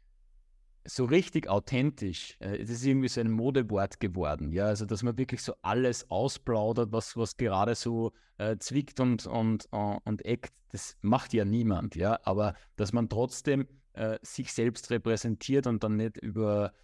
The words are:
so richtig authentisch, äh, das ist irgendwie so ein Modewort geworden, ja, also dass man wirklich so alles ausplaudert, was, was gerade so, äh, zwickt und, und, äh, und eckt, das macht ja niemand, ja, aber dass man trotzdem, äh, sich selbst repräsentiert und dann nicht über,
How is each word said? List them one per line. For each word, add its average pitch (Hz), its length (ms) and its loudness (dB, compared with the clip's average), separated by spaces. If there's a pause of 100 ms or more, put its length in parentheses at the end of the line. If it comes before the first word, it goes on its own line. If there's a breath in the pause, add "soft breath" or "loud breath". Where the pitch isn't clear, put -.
(880)
so - 160 0
richtig 156 440 2
authentisch, 107 920 0
äh, 101 180 -4
das 107 120 -6
ist 120 140 -4
irgendwie 135 240 4
so 123 120 -2
ein 113 100 2
Modewort 113 720 0
geworden, 78 520 -2
ja, 95 140 2
also 107 200 0
dass 104 160 -4
man 120 160 0
wirklich 127 240 -4
so - 200 -6
alles 120 480 0
ausplaudert, 113 840 0
was, 113 240 -4
was 113 200 -2
gerade 107 380 2
so, 113 380 -2 (260 soft breath)
äh, 107 200 -2
zwickt 139 420 -2
und, 123 260 2
und, 113 460 0
äh, 104 320 -2
und 107 200 -4
eckt, - 280 -4 (180)
das - 300 -12
macht 110 320 2
ja 107 120 4
niemand, 107 520 0
ja, 98 280 2
aber 101 300 2 (220 loud breath)
dass 104 160 -2
man 120 160 2
trotzdem, 131 580 0 (280)
äh, 110 280 -2
sich - 300 -10
selbst 117 380 0
repräsentiert 117 760 0
und 113 160 0
dann 107 140 2
nicht 110 220 -2
über, 104 540 0 (120)